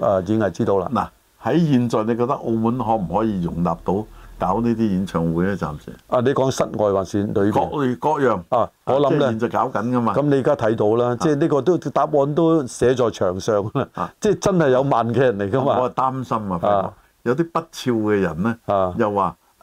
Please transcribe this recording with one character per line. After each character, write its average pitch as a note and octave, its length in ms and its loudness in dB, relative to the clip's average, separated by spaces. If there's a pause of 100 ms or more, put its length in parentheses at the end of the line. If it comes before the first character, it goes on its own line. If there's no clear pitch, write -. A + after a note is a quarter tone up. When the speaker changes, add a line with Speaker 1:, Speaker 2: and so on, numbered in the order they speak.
Speaker 1:
呃， F#2+ 220 2
演 G#2 180 0
藝 G2+ 100 2
之 G2 140 -4
都 G2 140 2
啦。 F2 140 -2
Speaker 2:
嗱， F#2+ 140 -2 (440)
喺 D#3+ 200 2
現 A#2+ 180 2
在 A#2 160 0
你 A2+ 120 0
覺 A#2+ 100 0
得 C#3 80 -2
澳 - 160 -4
門 A2+ 280 0
可 A2+ 160 -2
唔 G#2 120 -2
可 F#2+ 180 0
以 G2+ 180 -2
容 E2 200 -4
納 E2+ 220 0
到 G2 200 -2 (340)
搞 F#2 220 0
呢 A#2+ 140 0
啲 A2 160 0
演 F#2+ 160 0
唱 E2 260 -2
會 E2+ 140 0
呢？ G2 100 -2
暫 D#2+ 160 -6 (100)
時。 - 100 -18 (160)
Speaker 1:
啊， B2+ 120 0
你 C3 140 0
講 C3 160 0
室 C#3+ 140 -2 (120)
外 G#2 160 2
還 F#2+ 140 0
是 G2+ 160 -2
裏 G#2+ 180 -2
邊？ G#2 120 2
Speaker 2:
各 C3+ 80 0 (160)
類 B2+ 220 -2
各 C#3+ 100 -2 (120)
樣。 A2+ 280 2
Speaker 1:
啊， A2 200 0 (160)
我 C3 160 2
諗 C#3+ 180 2
呢， C#3+ 80 2
Speaker 2:
啊， B2+ 40 0
即 A2+ 60 -2
係 - 20 -6
現 - 0 -
在 A2+ 100 0
搞 G#2+ 100 -2 (100)
緊 A2+ 280 -4
㗎 B2 40 0
嘛。 A2 140 0
Speaker 1:
咁 C#3 80 0
你 C#3+ 120 2
而 C3+ 80 2
家 C#3 140 2
睇 A2+ 200 0
到 A2 100 0 (180)
啦， A#2+ 100 0
Speaker 2:
啊。 - 20 -4
Speaker 1:
即 D#3+ 120 0
係 D3+ 80 2
呢 D#3 120 0
個 C#3+ 140 2
都 E3 160 2
答 D3 240 -2
案 D3 320 0
都 D#3+ 320 2
寫 A#2+ 280 2
在 A#2+ 160 2
牆 F#2 300 -2
上 G#2 340 0
啦。 C3 200 -2
Speaker 2:
啊。 F2 260 -6
Speaker 1:
即 G#3 100 2
係 F#3 100 0
真 F#3+ 180 2
係 D3+ 120 4
有 B2+ 120 4
萬 A#2+ 320 0
嘅 B2+ 60 2
人 B2 180 2
嚟 G2+ 120 -2
㗎 C3 140 0
嘛。 B2 160 2
Speaker 2:
我 B2 100 0
係 - 40 -14
擔 C3 320 -2
心 A#2+ 100 -2 (160)
啊， F2 80 -2
Speaker 1:
啊。 - 0 -
Speaker 2:
輝 G2+ 220 2
哥， G2+ 100 -8 (300)
有 A#2+ 140 0
啲 E3 160 -2
不 E3 80 -2 (100)
肖 - 220 -4
嘅 G#2+ 280 2
人 E2+ 220 -2
呢， A2+ 140 -2 (100)
Speaker 1:
啊。 F#2+ 320 0
Speaker 2:
又 G#2+ 140 0
話： F#2+ 240 0 (260)